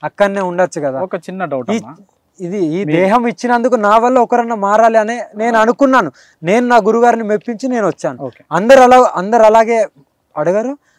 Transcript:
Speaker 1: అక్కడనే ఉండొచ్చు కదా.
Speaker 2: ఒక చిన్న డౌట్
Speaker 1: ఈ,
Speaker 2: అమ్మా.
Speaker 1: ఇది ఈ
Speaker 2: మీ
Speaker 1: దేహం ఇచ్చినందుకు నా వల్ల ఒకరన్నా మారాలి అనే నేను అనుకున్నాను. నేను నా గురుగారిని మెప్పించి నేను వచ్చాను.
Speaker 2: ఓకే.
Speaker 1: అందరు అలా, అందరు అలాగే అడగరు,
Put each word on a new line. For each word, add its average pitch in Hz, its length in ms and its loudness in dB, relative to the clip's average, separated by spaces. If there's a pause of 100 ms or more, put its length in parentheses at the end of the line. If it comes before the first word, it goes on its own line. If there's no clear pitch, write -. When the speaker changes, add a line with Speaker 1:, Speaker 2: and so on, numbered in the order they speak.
Speaker 1:
అక్కడనే 196 380 -2
ఉండొచ్చు 175 400 -2
కదా. 135 200 -4
Speaker 2:
ఒక 190 140 -8
చిన్న 185 300 -10
డౌట్ 139 260 -6
Speaker 1:
ఈ, 226 60 -4
Speaker 2:
అమ్మా. 165 180 -14 (440)
Speaker 1:
ఇది 185 260 -6
ఈ 165 200 -4
Speaker 2:
మీ 151 80 -6
Speaker 1:
దేహం 202 340 0
ఇచ్చినందుకు 240 480 -2
నా 208 220 2
వల్ల 247 220 2
ఒకరన్నా 233 360 -2
మారాలి 220 420 2
అనే 220 280 -4 (100)
నేను 226 220 -2
అనుకున్నాను. 233 540 2 (320)
నేను 226 240 0
నా 240 80 2
గురుగారిని 226 480 2
మెప్పించి 214 460 -6
నేను 226 180 -2
వచ్చాను. 143 360 -8
Speaker 2:
ఓకే. - 280 -14
Speaker 1:
అందరు 226 280 4
అలా, 247 360 6
అందరు 214 280 0
అలాగే 220 440 4 (500)
అడగరు, 214 400 -4 (220)